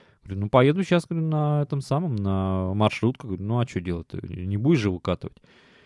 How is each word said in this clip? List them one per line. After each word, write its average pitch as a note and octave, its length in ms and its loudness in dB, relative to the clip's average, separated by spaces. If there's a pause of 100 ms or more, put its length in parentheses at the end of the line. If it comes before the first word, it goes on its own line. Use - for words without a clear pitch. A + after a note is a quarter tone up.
(220)
Говорю, G2 180 -8
«Ну, G#2 80 -2
поеду C#3+ 360 4
щас, F3 220 2
говорю, E3 200 -2
на D3+ 360 2
этом C#3+ 180 -4
самом, D3 340 -2
на F#2+ 600 0
маршрутку». G#2+ 520 0
Говорю, F#2 160 -6
«Ну, A2 160 -2
а A#2+ 80 0
че - 140 -6
делать-то? F2 440 -6
Не F#2 320 -6
будешь C#3 220 4
же G#2 120 0
выкатывать?» - 460 -4 (500)